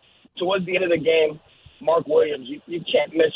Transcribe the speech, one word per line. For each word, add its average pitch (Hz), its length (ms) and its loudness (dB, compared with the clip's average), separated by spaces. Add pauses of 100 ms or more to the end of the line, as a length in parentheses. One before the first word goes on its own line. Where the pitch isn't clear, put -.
(380)
towards 185 280 -2
the 185 100 -4
end 185 80 0
of 170 60 0
the 165 80 2
game, 156 420 2 (400)
Mark 156 260 0
Williams, 135 420 0
you, 147 180 -12
you 165 140 -8
can't 151 320 0
miss 160 240 2